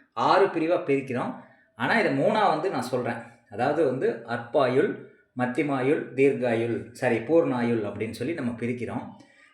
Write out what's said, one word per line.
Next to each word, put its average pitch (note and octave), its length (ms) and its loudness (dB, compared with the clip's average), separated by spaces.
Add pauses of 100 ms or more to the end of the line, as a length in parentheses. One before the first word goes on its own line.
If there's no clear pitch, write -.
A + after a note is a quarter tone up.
(140)
ஆறு E3 320 4
பிரிவா E3+ 400 0
பிரிக்கிறோம். C#3 480 -2 (420)
ஆனா, D#3+ 240 2
இதை D3+ 200 2
மூணா G#3 280 2
வந்து E3 220 0
நான் D3+ 120 -2
சொல்றேன். A#2+ 400 -4 (280)
அதாவது D3 360 0
வந்து, F#3 420 -2
அற்பாயுள், C3 640 2 (460)
மத்தியமாயுள், C3 760 0
தீர்காயுள், A#2+ 800 0
சாரி, A#2+ 260 0
பூர்ணாயுள் A#2+ 640 2
அப்படின்னு G2+ 300 -6
சொல்லி C3+ 220 -6
நம்ம B2+ 180 -4
பிரிக்கிறோம். A#2+ 520 -6 (500)